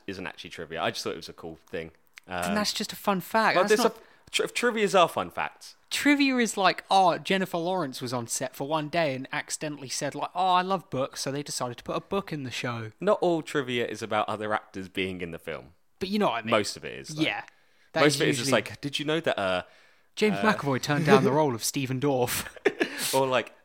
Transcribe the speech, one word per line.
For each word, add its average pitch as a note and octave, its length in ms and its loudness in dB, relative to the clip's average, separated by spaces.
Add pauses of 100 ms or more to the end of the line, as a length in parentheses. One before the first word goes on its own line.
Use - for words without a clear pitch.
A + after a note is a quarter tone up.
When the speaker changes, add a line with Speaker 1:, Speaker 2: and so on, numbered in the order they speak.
Speaker 1:
isn't F#2 220 -8
actually - 240 -14
trivia. D#2+ 320 -8
I A2+ 80 0
just - 120 -6
thought G#2+ 100 -4
it - 20 -10
was E2 140 -12
a - 40 -16
cool E2 240 -14 (120)
thing. E2 220 -8 (360)
Um, F3+ 160 -4
Speaker 2:
Then G3 120 0
that's G#3 180 0
just - 200 -6
a - 20 -14
fun G3 240 0
fact. G#3 360 2
Speaker 1:
well, F3+ 80 6
Speaker 2:
That's G#3 80 2 (100)
Speaker 1:
this - 20 2
Speaker 2:
not A3 140 2
Speaker 1:
a, - 340 -20
tri-, - 160 0
trivia's G#3+ 460 0
are F3 140 8
fun F2+ 240 -4
facts. - 440 -8 (140)
Speaker 2:
Trivia C#4 480 4
is A#3 180 0
like, F#3 360 4
"Oh, F#3 260 6
Jennifer F#3 400 0
Lawrence E3 420 -2
was B2 140 -6
on A#2+ 140 -2
set - 280 -4
for C#3 120 -6
one D3+ 220 -2
day D#3 260 0
and C3 160 -8
accidentally D3 580 -8
said, C#3 240 -4
like, D3 220 -6
'Oh, F3+ 160 2
I F3+ 100 6
love F#3 300 -2
books,' - 300 -4
so C3+ 100 -4
they C#3+ 100 -4
decided B2+ 360 -6
to - 60 -18
put D#3+ 120 -6
a E3 60 -4
book G3 300 -4
in D3 120 -6
the B2 80 -8
show." A#2 480 -6
Speaker 1:
Not G3+ 220 2
all E3+ 200 2
trivia B2 460 -2
is G#2+ 160 -8
about G#2+ 260 0
other G#2+ 240 -2
actors F#2+ 340 -6
being F#2 340 -2
in E2+ 100 -6
the E2 80 -10
film. C#2 300 -10 (300)
Speaker 2:
But F#3 100 -6
you G#3 100 0
know F#3+ 80 4
what A#2 80 0
I A#2 80 -4
mean. A2+ 80 -4
Speaker 1:
Most G#2+ 260 2
of - 80 -12
it B1+ 140 -8
is, - 80 -16
though. D3+ 160 -4
Speaker 2:
Yeah. G#2+ 180 -2 (520)
That D#3+ 80 2
Speaker 1:
Most C#3+ 140 6
Speaker 2:
is C#3+ 60 0
Speaker 1:
of - 60 2
it - 20 2
is C3 80 0
just B2+ 120 -4
Speaker 2:
usually A#2 120 4
Speaker 1:
like, - 200 -8
"Did C#3+ 180 -4
you D3 60 -6
know D#3 160 0
that, A#2+ 180 0
uh," F#2 240 0 (520)
Speaker 2:
James G#3 220 2
Speaker 1:
uh, G#3 160 2
Speaker 2:
McAvoy C3+ 280 -2
turned D3+ 260 0
down C3+ 160 8
the B2+ 80 4
role C#3+ 240 2
of G#2+ 80 -8
Stephen C3 360 -2
Dorff. C3 460 0 (200)
Speaker 1:
<laughs> - 120 -2 (380)
Or C3+ 100 4
like, B2+ 260 2 (140)